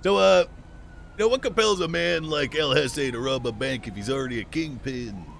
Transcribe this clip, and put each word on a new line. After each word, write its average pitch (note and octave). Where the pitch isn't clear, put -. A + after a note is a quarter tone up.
So, G3
uh, F#3+
you G#3
know, -
what B3+
compels G#3+
a E3+
man E3+
like D3
El D3+
Hesse C#3
to A#2
rob C3
a B2
bank B2+
if G#2
he's G2+
already B2+
a -
kingpin? B2